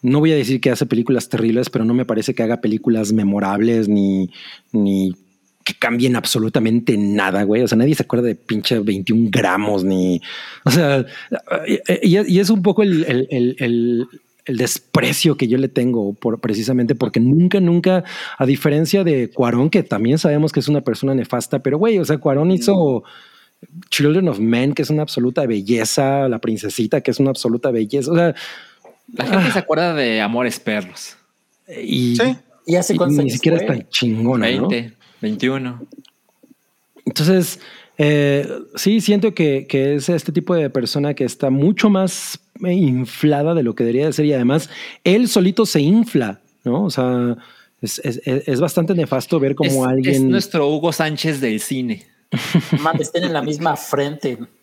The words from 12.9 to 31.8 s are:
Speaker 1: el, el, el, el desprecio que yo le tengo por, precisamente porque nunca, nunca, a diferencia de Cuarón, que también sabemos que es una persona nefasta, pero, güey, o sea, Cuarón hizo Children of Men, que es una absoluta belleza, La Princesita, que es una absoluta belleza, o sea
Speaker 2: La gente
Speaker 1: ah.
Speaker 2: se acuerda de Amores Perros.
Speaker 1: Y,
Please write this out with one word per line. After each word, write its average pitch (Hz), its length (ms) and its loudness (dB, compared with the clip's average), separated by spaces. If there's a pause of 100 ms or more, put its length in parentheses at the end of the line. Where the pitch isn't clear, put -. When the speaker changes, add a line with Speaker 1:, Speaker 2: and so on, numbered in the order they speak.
Speaker 1:
el, 131 200 0
el, 127 300 0
el, 120 480 0 (380)
el 127 120 -4
desprecio 135 800 0
que 127 140 -2
yo 123 80 2
le 131 100 0
tengo 117 460 -2
por, 113 260 -4
precisamente 117 560 0
porque 117 240 -2
nunca, 165 400 4
nunca, 175 460 2 (320)
a - 80 0
diferencia 156 580 2
de 135 260 2
Cuarón, 120 400 2
que 180 140 2
también 117 340 0
sabemos 151 360 2
que 143 80 0
es 139 80 -4
una 147 100 2
persona 135 340 -2
nefasta, 123 460 -2
pero, 131 180 -2
güey, 214 220 2
o 160 60 0
sea, 147 140 0
Cuarón 151 320 2
hizo 190 520 2 (840)
Children 156 400 2
of 104 100 -4
Men, 120 340 2
que 151 100 -2
es - 60 -4
una 151 120 2
absoluta 127 440 -2
belleza, 120 840 0
La 113 100 -2
Princesita, 110 640 -2
que 127 100 -2
es - 80 -4
una 135 120 4
absoluta 120 380 -2
belleza, 120 420 -2
o 170 40 2
sea 170 180 2 (800)
Speaker 2:
La 127 120 -6
gente 190 240 2
Speaker 1:
ah. - 40 -2
Speaker 2:
se 196 60 0
acuerda 165 360 0
de 117 260 0
Amores 117 380 -2
Perros. 104 560 -8 (520)
Speaker 1:
Y, 123 480 -2